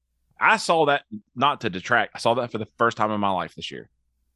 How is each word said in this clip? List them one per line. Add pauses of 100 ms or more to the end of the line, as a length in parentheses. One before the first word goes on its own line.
(380)
I
saw
that, (300)
not
to
detract,
I
saw
that
for
the (100)
first
time
in
my
life
this
year. (480)